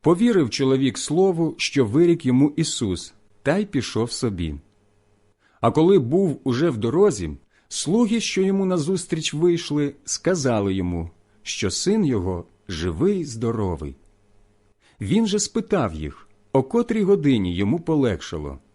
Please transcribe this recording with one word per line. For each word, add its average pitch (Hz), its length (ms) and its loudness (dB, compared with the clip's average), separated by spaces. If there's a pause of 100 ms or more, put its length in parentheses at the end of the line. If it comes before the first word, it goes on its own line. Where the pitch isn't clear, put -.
Повірив 175 500 4
чоловік 135 480 0
слову, 170 580 0
що - 300 0
вирік 165 400 2
йому 131 300 4
Ісус, 104 580 -4 (280)
та 160 160 0
й 208 80 -2
пішов 117 460 -4
собі. 87 420 -4 (1040)
А 120 100 4
коли 175 280 6
був 151 460 0
уже 135 260 0
в 123 60 -4
дорозі, 117 600 0 (320)
слуги, 226 520 0
що - 220 -2
йому 196 240 2
назустріч 175 680 -2
вийшли, 151 600 0 (100)
сказали 120 680 0
йому, 87 360 -4 (320)
що - 280 -4
син 202 340 0
його 92 400 -2 (240)
живий, 92 560 -2
здоровий. 107 720 -4 (1040)
Він 180 260 2
же 202 120 0
спитав 196 560 -2
їх, 76 340 -10 (240)
о 135 100 4
котрій 226 400 0
годині 139 540 2
йому 104 240 0
полегшало. 90 800 -2 (160)